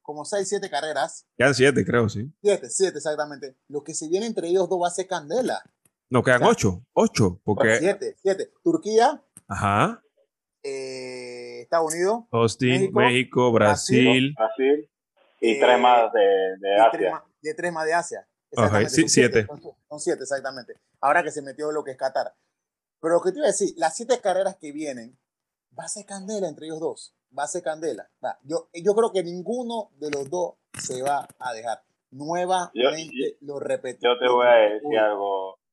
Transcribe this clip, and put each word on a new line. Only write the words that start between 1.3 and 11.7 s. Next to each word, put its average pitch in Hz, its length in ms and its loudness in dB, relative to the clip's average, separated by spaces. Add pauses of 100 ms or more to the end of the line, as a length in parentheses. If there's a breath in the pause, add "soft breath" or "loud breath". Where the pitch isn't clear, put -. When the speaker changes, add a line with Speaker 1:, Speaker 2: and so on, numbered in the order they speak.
Speaker 2:
Quedan 131 160 4
siete, 127 320 4
creo, 117 220 2
sí. 113 240 -8 (100)
Speaker 1:
Siete, 190 280 0
siete, 175 300 0
exactamente. 147 560 -8 (120)
Lo 143 160 -10
que 160 100 -12
se 156 140 -8
viene 190 200 -2
entre 185 220 -6
ellos 180 200 2
dos 180 120 -2
va 175 60 0
a 175 40 -4
ser 185 160 -6
candela. 165 540 -4 (480)
Speaker 2:
No, 123 140 2
quedan 127 200 4
Speaker 1:
O - 20 6
sea, 220 60 6
Speaker 2:
ocho, 95 320 0 (100)
ocho, 120 500 2
porque 110 360 2
Speaker 1:
siete, 170 420 -2
siete. 190 320 -2 (100)
Turquía, 220 560 2 (300)
Speaker 2:
Ajá. 104 500 0 (640)
Speaker 1:
eh, 127 1000 -12
Estados 160 320 -2